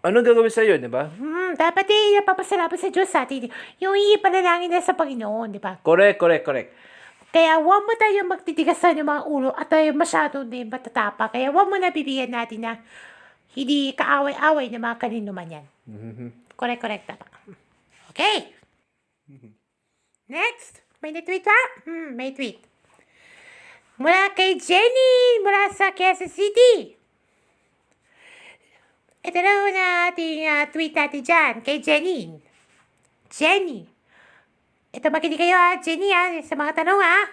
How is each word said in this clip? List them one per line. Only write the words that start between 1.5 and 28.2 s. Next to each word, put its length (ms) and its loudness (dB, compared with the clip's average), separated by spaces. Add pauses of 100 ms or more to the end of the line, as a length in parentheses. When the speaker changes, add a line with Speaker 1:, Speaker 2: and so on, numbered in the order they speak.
Speaker 2:
dapat 320 0
eh, 320 4
napapasalamat 560 -2
sa 160 -6
Diyos 160 0
sa 160 -2
atin. 240 -10 (320)
Yung 160 0
iipanalangin 720 2
na 100 2
sa 140 -2
Panginoon, 640 -6
di 20 -14
ba? 220 -10
Speaker 1:
Correct, 400 6
correct, 240 4
correct. 240 -4 (640)
Speaker 2:
Kaya 240 6
huwag 240 6
mo 160 -2
tayo 320 2
magtitigasan 720 0
yung 80 -2
mga 160 -2
ulo 320 -2
at 100 -6
tayo 300 4
masyado 480 0
din 240 -12
matatapa. 640 -6
Kaya 160 -2
huwag 160 4
mo 160 -2
na 80 0
bibigyan 400 -4
natin 320 -8
na 160 -8 (800)
hindi 400 -2
kaaway-away 720 0
ng 100 -10
mga 220 -6
kanino 320 -6
man 160 -14
yan. 160 -18 (240)
Speaker 1:
Mhm. 640 -18
Speaker 2:
Correct, 240 -6
correct, 320 -10
tama. 160 -20 (880)
Okay. 400 -4 (720)
Speaker 1:
Mhm. 240 -20 (800)
Speaker 2:
Next. 560 -10 (160)
May 80 -12
na-tweet 320 -8
pa? 160 2 (320)
Hmm, 240 -12
may 240 -10
tweet. 240 -10 (1400)
Mula 400 2
kay 240 0
Jenny, 800 4
mula 320 2
sa 160 0
Quezon 400 -2
City. 640 4 (2250)